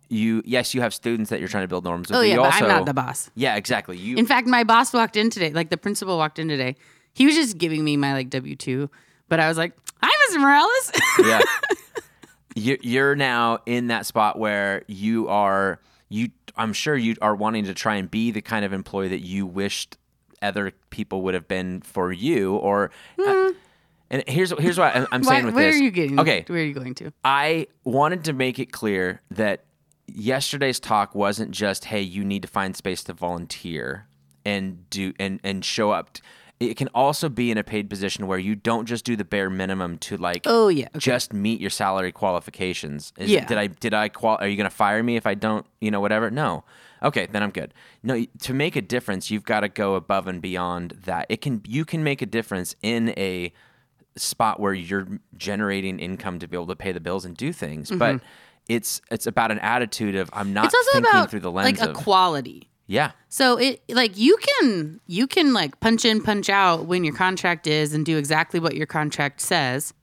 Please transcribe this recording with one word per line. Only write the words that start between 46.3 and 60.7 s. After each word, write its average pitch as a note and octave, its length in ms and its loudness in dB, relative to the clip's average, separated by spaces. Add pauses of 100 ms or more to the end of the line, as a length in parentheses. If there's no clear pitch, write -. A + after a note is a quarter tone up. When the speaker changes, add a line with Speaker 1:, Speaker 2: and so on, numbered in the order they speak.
Speaker 1:
No. A#2 320 -2 (380)
Okay, B2 280 0
then G#2 140 -2
I'm G2+ 60 -2
good. F2 240 -8 (280)
No, B2 120 -2
y-, A#2 140 -2 (160)
to C3 100 -4
make C#3+ 240 0
a C3+ 40 -2
difference, G#2 500 -4
you've G#2+ 120 -2
gotta G#2 240 0
go G2 280 0
above F#2 320 -2
and F2+ 140 -6
beyond F2+ 500 -4 (140)
that. F2 220 -4
It - 140 -6
can, A#2+ 240 -4
you C3 200 -4
can D#3+ 180 -4
make C#3 180 -2
a C3 40 -6
difference G#2 560 -6
in A#2 360 0
a F2+ 340 -4 (640)
spot - 440 -2
where G2 140 0
you're F#2+ 340 -2 (280)
generating G2 640 -2
income F#2 400 -8
to F2 80 -12
be D#2+ 80 -8
able E2+ 120 -6
to F2 100 -6
pay F#2+ 160 -6
the F2 80 -8
bills F2+ 240 -6
and F2 100 -14
do C#3 160 -6
things. D2+ 380 -10
But C3+ 280 2
Speaker 2:
Mm-hmm. - 80 -12 (440)
Speaker 1:
it's, A2+ 320 -4 (100)
it's - 160 -4
about A2+ 240 0
an G#2 80 -4
attitude A2 560 -2
of, F#2 160 -2
"I'm G2 220 -4
not G#2 120 2
Speaker 2:
It's - 100 2